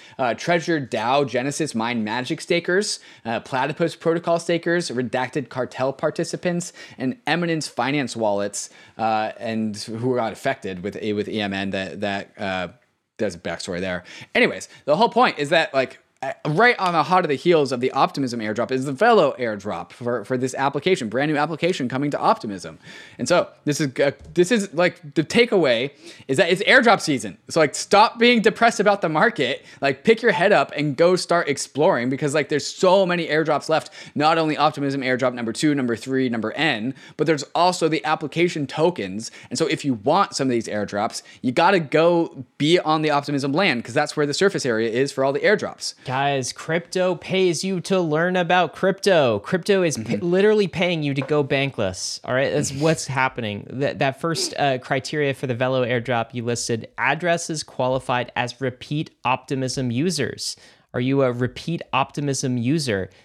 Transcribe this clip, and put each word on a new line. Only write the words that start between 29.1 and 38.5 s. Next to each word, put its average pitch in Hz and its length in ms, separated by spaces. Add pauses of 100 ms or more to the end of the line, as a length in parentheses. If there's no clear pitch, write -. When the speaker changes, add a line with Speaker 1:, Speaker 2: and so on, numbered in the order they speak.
Speaker 1:
like, 139 240
pick 226 180
your 240 80
head 190 220
up 143 240
and 147 200
go 175 200
start 170 320
exploring 139 600
because, 139 260
like, 147 160
there's 147 180
so 190 360
many 175 220
airdrops 151 420
left, 156 220 (240)
not 156 240
only 156 180
Optimism 139 440
airdrop 127 340
number 117 180
two, 151 220
number 123 220
three, 131 320
number 110 240
N, 135 420 (220)
but 151 100
there's 151 160 (100)
also 175 360
the 156 160
application 156 640